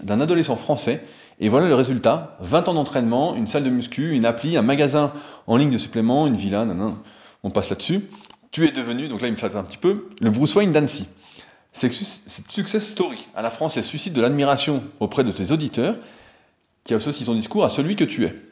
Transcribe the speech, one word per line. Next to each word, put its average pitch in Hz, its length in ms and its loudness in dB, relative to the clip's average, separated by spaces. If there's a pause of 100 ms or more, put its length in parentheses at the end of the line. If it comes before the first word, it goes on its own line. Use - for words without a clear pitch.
d'un 104 180 0
adolescent 160 340 2
français ? - 480 -2 (360)
Et 107 100 2
voilà 147 180 4
le 156 60 6
résultat. 127 680 2
Vingt 143 300 2
ans 175 60 0
d'entraînement, 135 580 0
une 113 140 -2
salle 143 160 0
de 131 80 0
muscu, 127 400 -2
une 120 140 2
appli, 127 300 0
un 135 60 4
magasin 139 500 2 (360)
en 113 100 4
ligne 143 140 4
de 113 80 0
suppléments, 120 480 2
une 127 80 2
villa, 98 300 0
nanana. 92 300 -4 (460)
On 98 80 -4
passe - 220 -2
là-dessus. 185 360 -4 (440)
Tu 160 160 2
es 147 40 4
devenu, 123 360 -6
donc 113 140 -6
là, 123 60 -2
il 117 40 0
me 104 60 -4
flatte 101 180 -4
un 98 80 -4
petit - 160 -14
peu, 202 300 0 (120)
le 113 80 4
Bruce 131 240 2
Wayne 202 180 4
d'Annecy. 139 360 2 (640)
C'est 123 200 0
su-, 202 140 -8 (220)
cette - 240 -12
success 208 380 -4
story 131 460 -6
à 101 60 -6
la 113 80 -2
française 139 340 -4
suscite 156 300 -6
de 127 80 2
l'admiration 139 640 2 (160)
auprès 117 240 0
de 110 80 0
tes 92 200 -2
auditeurs 151 440 0 (880)
qui - 100 -4
associent 131 320 -2
ton 117 80 0
discours 113 320 0
à 120 40 4
celui 160 260 -2
que 185 80 2
tu 120 220 0
es. - 100 -4 (160)